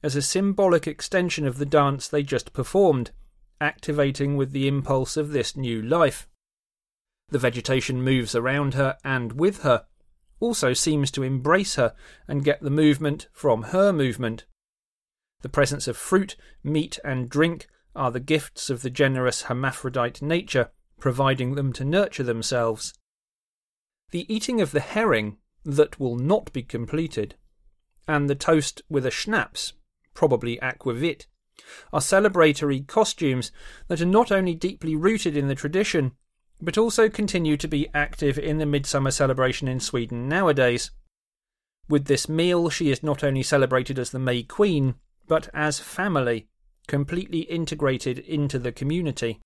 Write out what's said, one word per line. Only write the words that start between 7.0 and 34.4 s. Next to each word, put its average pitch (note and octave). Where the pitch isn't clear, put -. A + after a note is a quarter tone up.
The C#3
vegetation B2+
moves B2+
around C3+
her C3+
and B2
with F3+
her, B2
also G#3+
seems C#3+
to C3+
embrace C#3
her A#2+
and C#3+
get C#3+
the D3
movement D3+
from A#2
her F#3+
movement. B2
The C3
presence C#3
of A#2+
fruit, G3
meat D3+
and B2+
drink E3
are C3
the B2+
gifts C#3+
of A#2+
the C3
generous C3
hermaphrodite B2
nature, D3
providing C3
them C#3
to -
nurture E3
themselves. A#2
The F3
eating A3
of D#3
the D3
herring B2
that D3
will B2
not D#3
be B2+
completed, A#2+
and C#3+
the C#3+
toast D#3
with C#3
a B2+
schnapps, -
probably A#2+
aquavit, C3
are D3
celebratory D#3
costumes C#3
that E3
are E3+
not G#3
only F#3